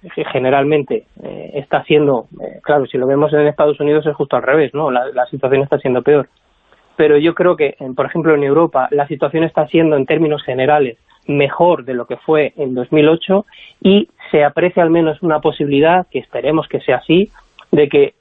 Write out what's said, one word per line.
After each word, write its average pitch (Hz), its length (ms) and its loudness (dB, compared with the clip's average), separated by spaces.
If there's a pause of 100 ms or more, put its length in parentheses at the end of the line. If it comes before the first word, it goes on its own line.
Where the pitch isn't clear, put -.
(140)
ge-, 156 100 -8
generalmente, 139 800 -2 (180)
eh, 90 300 -16
está - 320 -6
siendo, 143 440 0 (120)
eh, - 220 -14
claro, 143 240 0
si - 100 -10
lo 127 100 -2
vemos 143 280 0
en 151 120 2
Estados 147 320 0
Unidos 147 280 0
es 147 100 -4
justo 139 200 -4
al 117 60 -2
revés, 143 300 0
¿no? 147 180 -4
La, 123 220 -2
la 123 140 -2
situación 135 360 -2
está 143 140 -2
siendo 127 240 -2
peor. 143 300 0 (680)
Pero 151 220 4
yo 165 160 0
creo 175 220 2
que, 143 220 -2
en, 131 160 -12
por 135 120 -2
ejemplo, 160 280 0
en 143 80 0
Europa, 139 480 0
la 143 160 -2
situación 156 380 -4
está 160 220 -2
siendo, 160 300 2
en 135 100 -2
términos 151 360 -2
generales, 131 540 0 (300)
mejor 143 580 0
de 127 80 -8
lo 120 140 -6
que 123 100 -10
fue 151 400 -2
en 131 180 -6
dos 123 160 -6
mil 151 200 4
ocho 190 340 0 (380)
y 202 260 4 (220)
se 151 140 4
aprecia 175 380 0
al 165 80 2
menos 165 320 0
una 156 180 0
posibilidad, 151 720 0
que 131 100 -6
esperemos 143 480 -4
que 143 120 -6
sea - 160 0
así, 175 320 0 (420)
de 147 180 2
que 143 320 2